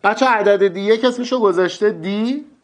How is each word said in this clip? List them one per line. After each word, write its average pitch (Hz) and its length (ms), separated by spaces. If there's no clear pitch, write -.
بچه 220 220
عدد 202 420
دی 185 140
یک 220 240
اسمشو 247 340
گذاشته 185 500
دی 208 560